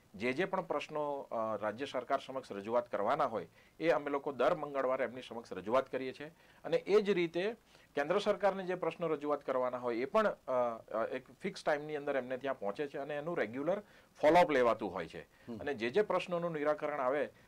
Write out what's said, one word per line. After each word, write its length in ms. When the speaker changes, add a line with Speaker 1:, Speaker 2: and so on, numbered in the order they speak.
Speaker 1:
જે 180
જે 120
પણ 160
પ્રશ્નો, 580
અ, 360
રાજ્ય 300
સરકાર 400
સમક્ષ 260
રજૂઆત 400
કરવાના 340
હોય, 220
એ 100
અમે 200
લોકો 220
દર 240
મંગળવારે 480
એમની 180
સમક્ષ 320
રજૂઆત 380
કરીએ 220
છીએ. 240
અને 400
એ 240
જ 80
રીતે 460
કેન્દ્ર 240
સરકારને 440
જે 120
પ્રશ્નો 320
રજૂઆત 340
કરવાના 360
હોય, 200
એ 80
પણ, 220
અ, 240
અ, 200
એક 140
ફિક્સ 220
ટાઈમની 320
અંદર 220
એમને 200
ત્યાં 220
પહોંચે 280
છે 100
અને 180
એનું 220
રેગ્યુલર 420
ફોલોઅપ 300
લેવાતું 420
હોય 140
છે. 140
Speaker 2:
હમ. 360
Speaker 1:
અને 160
જે 160
જે 120
પ્રશ્નોનું 500
નિરાકરણ 480
આવે, 300